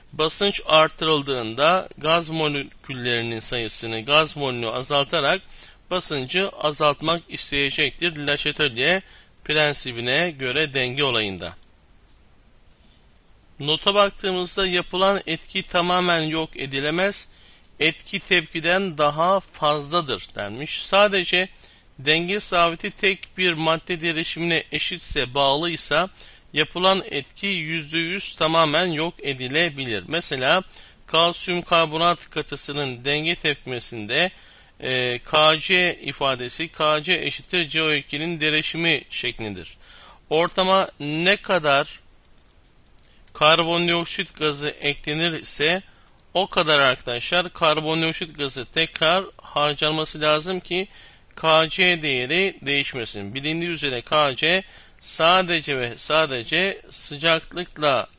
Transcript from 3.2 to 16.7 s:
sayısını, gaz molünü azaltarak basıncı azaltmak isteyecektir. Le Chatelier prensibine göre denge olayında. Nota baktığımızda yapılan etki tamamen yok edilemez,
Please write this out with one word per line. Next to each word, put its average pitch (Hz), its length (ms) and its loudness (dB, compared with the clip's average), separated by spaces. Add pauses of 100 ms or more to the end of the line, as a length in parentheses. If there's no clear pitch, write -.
sayısını, 113 640 -6
gaz 147 320 -2
molünü 123 320 -4
azaltarak 143 720 -2 (480)
basıncı 175 580 -2
azaltmak 151 800 0
isteyecektir. 143 880 -2
Le 143 200 -2
Chatelier 147 640 0 (420)
prensibine 143 920 0
göre 135 360 -2
denge 131 300 0
olayında. 101 520 -2 (2000)
Nota 156 340 0
baktığımızda 190 720 2
yapılan 185 600 2
etki 165 360 -4
tamamen 180 600 2
yok 156 340 -4
edilemez, 151 720 -2 (520)